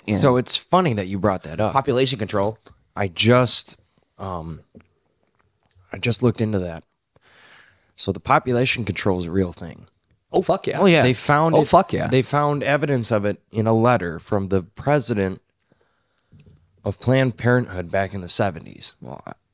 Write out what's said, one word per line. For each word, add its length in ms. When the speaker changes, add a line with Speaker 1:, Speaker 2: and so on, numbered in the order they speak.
Speaker 1:
in 100
Speaker 2:
so 200
it's 200
funny 380
that 140
you 100
brought 240
that 180
up. 120
Speaker 3:
Population 480
control. 360
Speaker 2:
I 140
just, 680
um, 420
I 60
just 240
looked 180
into 200
that. 240
So 160
the 80
population 640
control 340
is 80
a 60
real 180
thing. 380
Speaker 1:
Oh, 60
fuck 240
yeah. 140
Speaker 3:
Oh, 60
yeah. 160
Speaker 2:
They 120
found 400
Speaker 1:
Oh, 80
Speaker 2:
it, 60
Speaker 1:
fuck 240
yeah. 160
Speaker 2:
they 120
found 440
evidence 480
of 120
it 160
in 160
a 40
letter 460
from 300
the 140
president 800
of 140
Planned 380
Parenthood 520
back 240
in 80
the 80
seventies. 720
Speaker 3:
Well, 240
I, 100